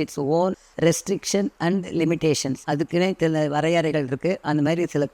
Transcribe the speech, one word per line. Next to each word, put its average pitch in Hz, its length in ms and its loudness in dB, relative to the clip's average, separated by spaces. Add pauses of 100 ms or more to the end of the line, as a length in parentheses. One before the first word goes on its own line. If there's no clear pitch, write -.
its - 140 -6 (180)
own 175 160 2 (360)
restriction 190 580 0 (220)
and 185 200 0 (140)
limitations. 156 580 0 (140)
அதுக்குன்னே 165 360 0 (140)
சில 160 180 2 (140)
வரையறைகள் 156 560 2
இருக்கு. 147 220 -2 (180)
அந்த 151 160 2
மாதிரி 170 160 2 (100)
சில 143 220 0